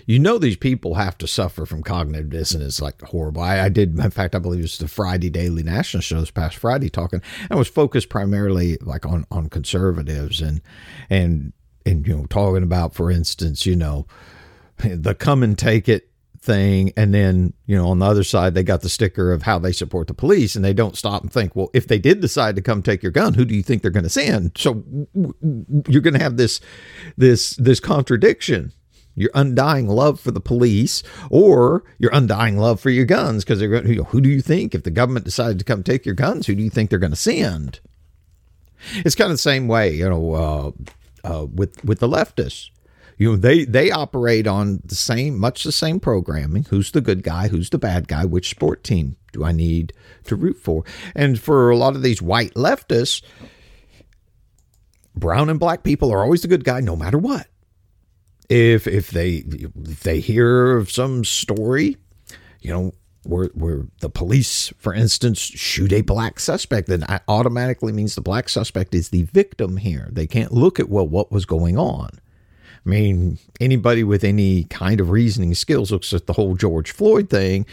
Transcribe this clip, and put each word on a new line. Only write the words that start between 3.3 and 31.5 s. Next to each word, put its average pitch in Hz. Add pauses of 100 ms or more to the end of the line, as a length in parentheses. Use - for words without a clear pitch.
I, 95
I 95
did, 90
in 90
fact, 92
I 95
believe 87
it 85
was -
the 76
Friday 92
Daily 85
National 87
show 80
this 80
past -
Friday 123
talking, 87 (260)
and 190
was 131
focused 143
primarily, 98
like, -
on, 82
on 78
conservatives 80
and, 76 (480)
and, 85 (340)
and, 76
you 80
know, 67
talking 95
about, 85
for 87
instance, 85
you 90
know, 73 (720)
the 92
"come 139
and 104
take 113
it" 107 (280)
thing, 98
and 104
then, 92 (140)
you 101
know, 87
on 92
the 95
other 104
side 90
they 92
got 87
the 92
sticker 90
of 78
how 104
they 90
support -
the -
police, 143
and 98
they 98
don't 101
stop 101
and -
think, 107
"Well, 95
if 123
they 107
did 165
decide 120
to 95
come 101
take 101
your 92
gun, 160
who 117
do 113
you 101
think -
they're 98
gonna 87
send?" 104
So 131
w-, 139
w-, 180
w-, 143
you're 143
gonna 143
have 131
this, 120 (560)
this, 123
this 127
contradiction, 131 (440)
your 101
undying 135
love 127
for 120
the 101
police 120 (280)
or 156 (160)